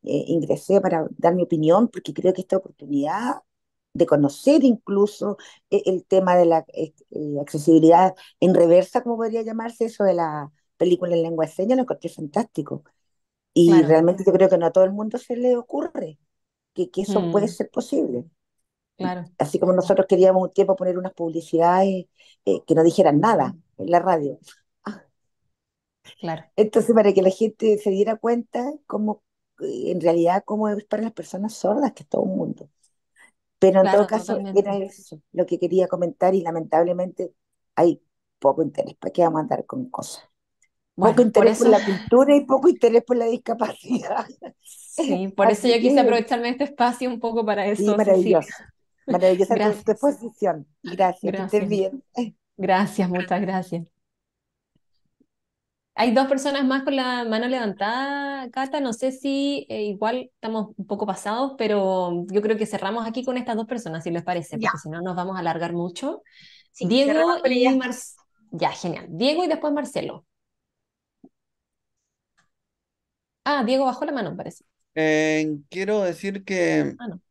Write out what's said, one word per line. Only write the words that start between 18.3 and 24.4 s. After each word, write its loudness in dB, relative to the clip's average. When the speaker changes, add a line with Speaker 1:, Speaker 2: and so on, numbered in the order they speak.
Speaker 2:
Claro. -8
Speaker 1:
Así -4
como 2
nosotros 2
queríamos 4
un -4
tiempo 2
poner -4
unas -8
publicidades, 0
eh, -2
que 2
no 4
dijeran 4
nada 0
en -6
la 4
radio. -2